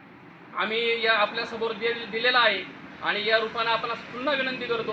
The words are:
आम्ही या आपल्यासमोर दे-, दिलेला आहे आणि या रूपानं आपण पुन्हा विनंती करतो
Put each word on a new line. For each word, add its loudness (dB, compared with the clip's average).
आम्ही 0
या 4
आपल्यासमोर 0
दे-, -2
दिलेला 2
आहे 4
आणि 0
या 6
रूपानं 0
आपण 0
पुन्हा -4
विनंती -2
करतो -2